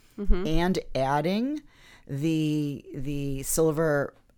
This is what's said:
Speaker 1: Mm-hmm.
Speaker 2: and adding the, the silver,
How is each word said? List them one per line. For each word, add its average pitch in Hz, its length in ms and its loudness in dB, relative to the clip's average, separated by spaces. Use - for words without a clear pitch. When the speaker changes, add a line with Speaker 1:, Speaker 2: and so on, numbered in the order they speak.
Speaker 1:
Mm-hmm. 190 280 4
Speaker 2:
and 170 320 2
adding 180 680 0
the, 151 760 -2
the 139 480 -6
silver, 156 720 0